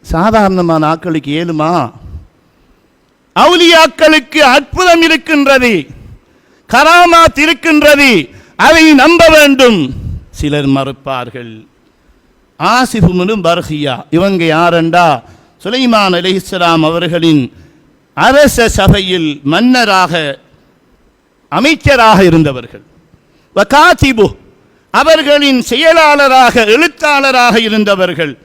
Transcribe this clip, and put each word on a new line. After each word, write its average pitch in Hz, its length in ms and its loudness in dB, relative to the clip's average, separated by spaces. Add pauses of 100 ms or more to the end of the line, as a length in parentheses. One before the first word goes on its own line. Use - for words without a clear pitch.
சாதாரணமான 175 920 -2
ஆட்களுக்கு 160 340 -8
ஏழுமா? 156 640 -4 (1500)
அவுலியாக்களுக்கு 320 960 2
அற்புதம் 311 640 0
இருக்கின்றது, 277 880 0 (880)
கராமாத் 330 640 2
இருக்கின்றது, 294 920 0 (260)
அதை 311 380 4
நம்ப 320 360 4
வேண்டும். 262 600 2 (400)
சிலர் 147 360 -6
மறுப்பார்கள். 127 1000 -8 (920)
ஆசிஃப் 220 480 0
இப்னு 185 360 -2
பர்ஹியா, 151 680 -4
இவங்க 180 360 -2
யாரெண்டா, 165 760 0 (400)
சுலைமான் 220 500 -2
அலைஹிஸ்ஸலாம் 175 680 -2
அவர்களின் 160 680 -2 (600)
அரச 240 560 0
சபையில் 185 720 -2
மன்னராக, 185 960 -2 (1120)
அமைச்சராக 226 720 2
இருந்தவர்கள். 147 580 0 (720)
வகாதிபு, 269 800 0 (560)
அவர்களின் 285 680 0
செயலாளராக, 277 1040 2
எழுத்தாளராக 269 920 0
இருந்தவர்கள். 185 840 -4